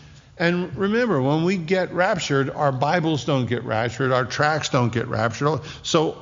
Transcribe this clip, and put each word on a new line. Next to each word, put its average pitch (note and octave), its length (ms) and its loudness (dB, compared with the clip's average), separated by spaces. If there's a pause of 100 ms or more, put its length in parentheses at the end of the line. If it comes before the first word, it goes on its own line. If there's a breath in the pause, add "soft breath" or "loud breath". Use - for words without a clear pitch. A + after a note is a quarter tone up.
(380 loud breath)
And F3 380 0
remember, G3+ 460 0
when D3 220 2
we F#3 120 2
get F3 380 -2
raptured, D3+ 560 0
our D3 220 0
Bibles D3+ 540 0
don't C3+ 200 0
get A#2 180 -2
raptured, A#2+ 480 0
our B2+ 140 2
tracts D3 440 0
don't B2 220 2
get A#2 160 -2
raptured. A#2 520 0 (240 loud breath)
So D#3+ 380 0